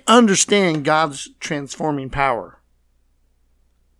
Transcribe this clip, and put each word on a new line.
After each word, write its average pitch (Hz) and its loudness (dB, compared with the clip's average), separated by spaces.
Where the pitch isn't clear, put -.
understand 196 4
God's 151 -2
transforming 143 -8
power? 123 -4